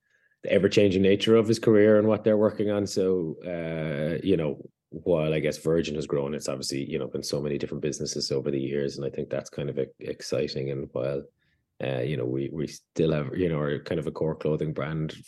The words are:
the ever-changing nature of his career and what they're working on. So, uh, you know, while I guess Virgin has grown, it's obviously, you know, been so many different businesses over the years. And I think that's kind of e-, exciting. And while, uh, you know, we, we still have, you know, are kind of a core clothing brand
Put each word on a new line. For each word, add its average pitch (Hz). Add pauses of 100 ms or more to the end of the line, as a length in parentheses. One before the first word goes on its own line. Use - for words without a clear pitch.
(440)
the -
ever-changing 98
nature 104
of 110
his 110
career 107
and 107
what 107
they're 107
working 104
on. 104
So, 92
uh, 80
you 92
know, 76 (280)
while 78
I 78
guess 73
Virgin 80
has 73
grown, 71
it's 71
obviously, 69
you 73
know, 64
been 73
so 73
many 71
different 76
businesses 71
over 71
the 69
years. 69
And 69
I 67
think 69
that's 67
kind 71
of 69
e-, 65 (160)
exciting. 67
And 67
while, 69 (580)
uh, 64
you 71
know, 60
we, 67
we 76
still -
have, 73
you 90
know, 80
are 73
kind 80
of 73
a 73
core 78
clothing 78
brand 78 (140)